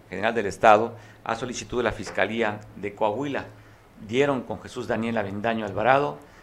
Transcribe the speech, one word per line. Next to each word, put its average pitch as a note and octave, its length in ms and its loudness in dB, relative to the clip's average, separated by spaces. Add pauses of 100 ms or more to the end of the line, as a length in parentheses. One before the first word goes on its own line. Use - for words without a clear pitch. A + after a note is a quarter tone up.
General G2 240 -2
del A2+ 120 0
Estado A2 500 6 (300)
a A2+ 100 -2
solicitud A#2+ 440 -6
de A#2+ 40 2
la G#2+ 80 2
Fiscalía G#2+ 680 -2 (160)
de G2 180 -8
Coahuila. A#2 500 -2 (640)
Dieron C3 360 2
con G#2+ 180 -10
Jesús A2+ 260 -10
Daniel A2+ 300 -2
Avendaño G#2 480 -2
Alvarado, C3 520 2 (260)